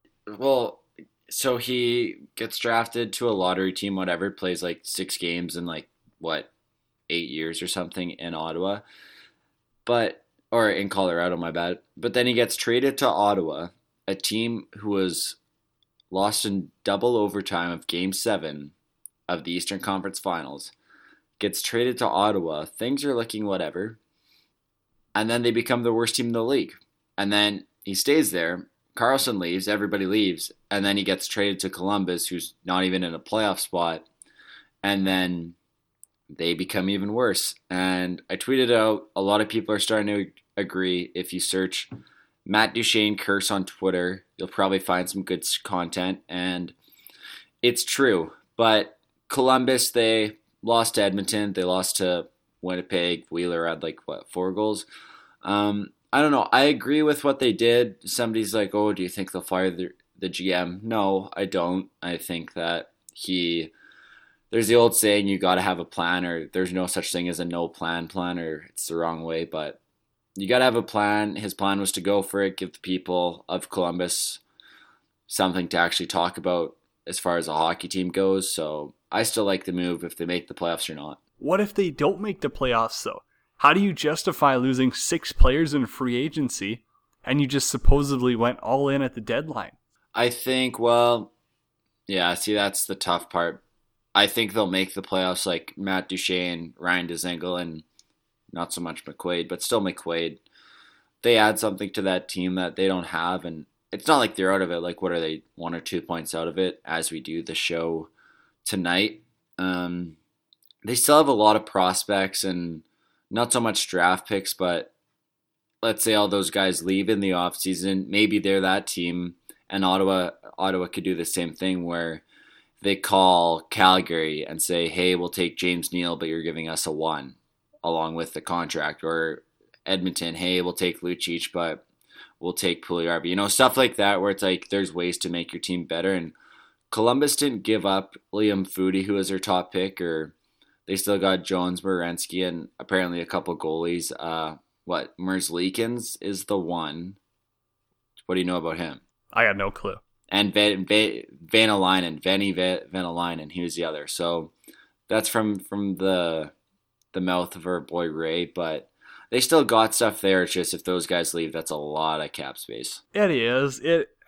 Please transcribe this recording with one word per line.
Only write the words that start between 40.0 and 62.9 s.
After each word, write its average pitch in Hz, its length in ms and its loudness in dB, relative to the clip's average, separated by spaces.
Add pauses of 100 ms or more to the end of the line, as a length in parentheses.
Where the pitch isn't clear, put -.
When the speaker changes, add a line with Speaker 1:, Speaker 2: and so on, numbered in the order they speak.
Speaker 1:
to 101 220 -2 (260)
agree, 92 580 -2
if 90 180 -6
you 92 80 -6
search - 480 -2 (560)
Matt 107 300 2
Duchene 107 420 2
curse 98 340 0
on 98 140 0
Twitter, 92 600 -2 (120)
you'll 92 120 -6
probably 95 300 2
find 90 300 0
some 98 140 -6
good 90 180 -2
s-, - 160 -2
content, 90 720 -4
and 90 460 -4 (880)
it's 120 220 4
true. 98 480 2 (240)
But 110 420 4 (300)
Columbus, 131 600 4
they 113 480 2 (240)
lost 113 340 2
to 110 60 4
Edmonton, 101 500 0
they 92 120 -2
lost 92 340 0
to 90 280 0 (340)
Winnipeg. 90 680 -2
Wheeler 85 360 -2
had, 82 160 -4
like, 80 240 -8
what, - 240 -10
four 92 220 -2
goals? 107 340 -2 (560)
Um, 104 480 0 (220)
I 131 80 4
don't 151 120 4
know. 127 200 2
I 131 120 8
agree 147 380 2
with 147 200 2
what 139 160 2
they 123 140 4
did. 117 520 4
Somebody's 110 480 -2
like, 104 220 0
"Oh, 104 180 2
do 95 80 -4
you 90 80 -2
think 92 220 -6
they'll 90 120 -6
fire 92 280 0
the, 87 200 -6 (280)
the 95 100 -6
G 92 240 -2
M?" 90 300 -2
No, 104 520 0
I 98 100 -2
don't. 92 440 -2 (140)
I 87 140 -6
think - 380 -10
that 85 360 -6 (220)